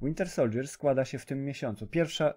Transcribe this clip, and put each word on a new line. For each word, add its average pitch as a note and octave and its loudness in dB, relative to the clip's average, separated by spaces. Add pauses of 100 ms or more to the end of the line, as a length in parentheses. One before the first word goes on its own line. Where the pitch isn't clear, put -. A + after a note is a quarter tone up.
Winter D#3+ -2
Soldier B2+ 2
składa C3+ 2
się - -6
w - -16
tym C3+ -2
miesiącu. C3 -4
Pierwsza, D#3 2